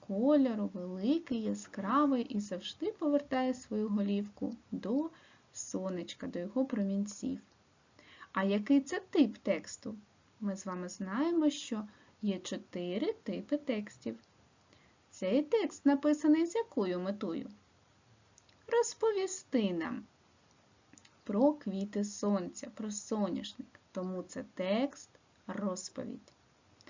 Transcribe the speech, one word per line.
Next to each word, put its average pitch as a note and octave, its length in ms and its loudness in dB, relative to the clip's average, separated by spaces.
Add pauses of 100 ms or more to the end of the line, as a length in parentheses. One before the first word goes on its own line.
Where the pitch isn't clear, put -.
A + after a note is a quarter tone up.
кольору, A3+ 680 4
великий, G#3 680 0
яскравий A3 840 2
і G#3+ 160 -4
завжди G#3 520 -4
повертає C#4+ 640 0
свою G#3+ 360 -4
голівку G3+ 680 -2 (160)
до A#3+ 380 -2 (440)
сонечка, F#3 760 -6
до F3+ 120 -6
його G#3 260 0
промінців. G3+ 760 -2 (920)
А F#3+ 120 -2
який G#3 380 4
це F4+ 180 -4
тип C4+ 380 2
тексту? - 580 -4 (460)
Ми G3+ 140 -2
з G3 100 -12
вами F3+ 240 -6
знаємо, D4 600 2
що A3 340 -4 (380)
є G3 180 0
чотири F#3 760 -4
типи - 440 -4
текстів. A3+ 640 -4 (920)
Цей G#3+ 340 2
текст G#4 420 0
написаний D4+ 600 6
з E4+ 100 -2
якою F#3+ 440 0
метою? F#3+ 500 -4 (1160)
Розповісти F#4+ 1040 2
нам E3 300 -4 (1200)
про A#3+ 300 4
квіти G3+ 500 -4
сонця, G3+ 720 -2
про G#3+ 160 -6
соняшник. - 880 -4 (120)
Тому F#3 320 -6
це - 300 -10
текст G#3+ 560 -2 (380)
розповідь. - 840 -6 (560)